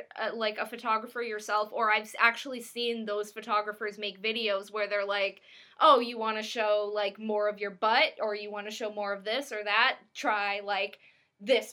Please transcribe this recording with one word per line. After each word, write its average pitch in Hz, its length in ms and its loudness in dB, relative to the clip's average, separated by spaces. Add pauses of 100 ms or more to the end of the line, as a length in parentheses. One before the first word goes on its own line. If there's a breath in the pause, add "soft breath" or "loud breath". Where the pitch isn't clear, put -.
(200)
uh, 220 140 -2
like, 214 240 -2
a 220 80 -2
photographer 233 560 -2
yourself, 214 500 -2
or 220 200 4
I've 214 100 2
s-, 214 160 -14
actually 233 420 2
seen 233 460 -4
those 208 240 -2
photographers 208 680 -4
make 202 240 -10
videos 208 500 -2
where 208 180 -2
they're 202 180 0
like, 196 340 -2 (400 loud breath)
"Oh, 285 200 10
you 240 180 -4
wanna 214 240 -2
show, 208 500 0
like, 208 260 -2
more 214 300 0
of 208 120 -4
your 202 100 -4
butt, 226 500 2
or 214 140 -2
you 208 160 -8
wanna 208 220 -8
show 220 200 -6
more 202 220 -4
of 190 100 -12
this 247 260 -2
or 214 140 -4
that? 220 320 4 (160)
Try, 202 480 0
like, 202 380 -4 (420 soft breath)
this 220 320 2